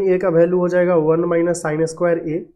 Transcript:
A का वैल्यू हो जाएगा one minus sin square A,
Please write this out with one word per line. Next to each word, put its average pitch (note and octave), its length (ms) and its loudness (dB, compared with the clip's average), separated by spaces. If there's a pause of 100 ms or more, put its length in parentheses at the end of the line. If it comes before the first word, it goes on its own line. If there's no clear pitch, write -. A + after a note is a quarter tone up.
A F3+ 160 2
का G3 60 -2
वैल्यू F3+ 300 2
हो F3 100 0
जाएगा F3+ 340 2
one D#3+ 240 2
minus E3+ 360 0
sin D#3 260 -2
square E3+ 300 -2 (100)
A, D#3 120 -4 (160)